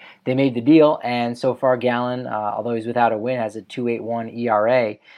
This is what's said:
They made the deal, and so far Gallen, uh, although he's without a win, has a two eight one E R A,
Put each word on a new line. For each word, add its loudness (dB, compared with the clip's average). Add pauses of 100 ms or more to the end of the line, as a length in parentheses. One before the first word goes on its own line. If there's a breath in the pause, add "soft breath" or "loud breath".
(240 loud breath)
They -2
made 0
the -4
deal, 6
and -2
so 0
far 0
Gallen, -2
uh, -4
although -4
he's -6
without 2
a -2
win, -4
has -6
a -12
two -6
eight -4
one -6
E -6
R 2
A, 0 (180 soft breath)